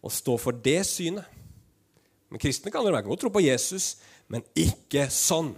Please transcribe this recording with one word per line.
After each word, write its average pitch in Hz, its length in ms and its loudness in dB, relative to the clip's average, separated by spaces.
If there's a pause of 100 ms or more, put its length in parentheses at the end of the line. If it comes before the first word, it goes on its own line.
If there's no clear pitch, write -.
Og - 100 -8
stå 123 280 0
for 123 140 -2 (120)
det 165 200 2
synet.» 180 500 -6 (920)
Men - 120 -12
kristne 143 280 -2
kan 262 160 -2
dere 165 120 4
være. 101 100 -4
Godt 165 160 -4
tro 220 100 0
på 208 80 6
Jesus, 147 540 2 (340)
men 117 140 -6 (100)
ikke 143 560 0
sånn. 160 480 0